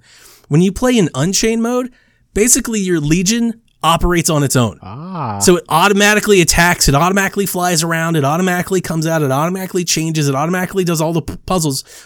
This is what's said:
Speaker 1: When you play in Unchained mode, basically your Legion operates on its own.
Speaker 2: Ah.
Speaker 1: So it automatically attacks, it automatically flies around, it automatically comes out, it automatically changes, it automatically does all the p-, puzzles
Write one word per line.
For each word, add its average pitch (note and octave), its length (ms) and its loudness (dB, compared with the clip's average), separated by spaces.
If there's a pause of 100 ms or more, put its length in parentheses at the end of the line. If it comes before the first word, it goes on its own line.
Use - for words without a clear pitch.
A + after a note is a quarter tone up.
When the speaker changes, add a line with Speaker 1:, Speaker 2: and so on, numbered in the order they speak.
(480)
Speaker 1:
When D3+ 140 4
you F#3+ 100 4
play B3+ 260 0
in F3 180 4
Unchained A3 480 0
mode, B3 280 -4 (420)
basically A#3 460 0
your F3+ 220 0
Legion G3 600 0 (220)
operates E3 460 2
on D3 140 2
its C3+ 120 0
own. A#2 280 0
Speaker 2:
Ah. B2+ 560 -10
Speaker 1:
So F3 180 4
it - 100 -8
automatically G3+ 760 4
attacks, E3+ 460 2
it C#3 60 4
automatically F#3+ 540 0
flies F3+ 340 -2
around, E3 340 -2
it D3 80 0
automatically F3+ 560 -2
comes D#3+ 280 -4
out, D#3+ 160 0
it C3+ 80 0
automatically F3 520 -4
changes, D#3+ 460 -2
it C3+ 60 -2
automatically F3+ 480 -2
does E3 180 -2
all D#3+ 120 -2
the E3+ 100 -2
p-, - 120 -10 (120)
puzzles D#3+ 360 -2 (220)